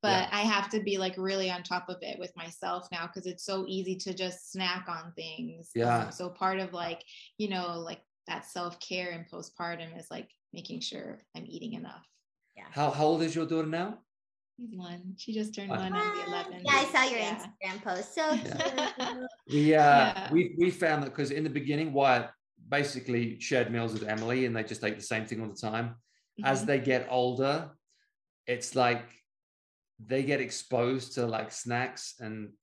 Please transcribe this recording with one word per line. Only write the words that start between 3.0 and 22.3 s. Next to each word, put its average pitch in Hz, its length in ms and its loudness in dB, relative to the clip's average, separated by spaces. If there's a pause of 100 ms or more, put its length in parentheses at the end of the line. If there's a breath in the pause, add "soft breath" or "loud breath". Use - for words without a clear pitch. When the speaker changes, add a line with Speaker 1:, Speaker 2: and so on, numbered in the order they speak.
Speaker 1:
'cause 180 180 -12
it's 180 200 -8
so 190 220 -2
easy 190 300 -4
to 185 160 -6
just 180 380 -6
snack 185 360 -2
on 170 260 -10
things. 165 640 -12
Speaker 2:
Yeah. 117 340 2
Speaker 1:
Um, - 20 -12
so 180 180 -8
part 190 300 0
of, 185 140 -6
like, 170 300 -6 (340 loud breath)
you 214 120 -2
know, 175 300 -4
like, 170 240 -10 (240)
that 170 180 -6
self-care 175 680 -6
in 170 140 -10
postpartum 170 720 -10
is, 165 120 -16
like, 170 180 -10 (240)
making - 280 -10
sure - 400 -10 (140)
I'm - 100 -12
eating - 280 -10
enough. - 340 -12 (480)
Speaker 3:
Yeah. - 140 -20
Speaker 2:
How, 147 220 0
how 151 160 2
old 160 160 4
is 156 120 -2
your 165 120 0
daughter 160 200 0
now? 175 360 -4 (540)
Speaker 1:
She's 226 200 -12
one. 180 400 -12
She - 160 -8
just 214 200 -2
turned 196 220 -4
Speaker 2:
Okay. - 20 0
Speaker 1:
one 190 180 -2
on 415 160 0
the - 120 -4
Speaker 3:
Wow. - 0 -
Speaker 1:
eleventh. - 420 -6
Speaker 3:
Yeah, 285 100 6
I 294 160 6
saw 262 120 6
your 247 160 2
Speaker 1:
Yeah. 214 320 -4 (220)
Speaker 3:
Instagram 202 100 -10
post. 208 320 -4
So 311 280 2
Speaker 2:
Yeah. - 200 -4 (340)
Speaker 3:
cute. 254 320 -4 (180)
Speaker 2:
We, 147 280 6
uh, 143 400 10
Speaker 1:
Yeah. - 160 -4
Speaker 2:
we, 165 260 4
we 175 140 6
found 156 320 2
that 135 100 -6
'cause 139 180 0
in 151 120 -2
the 156 60 0
beginning, 147 440 0
Wyatt 127 380 6 (380)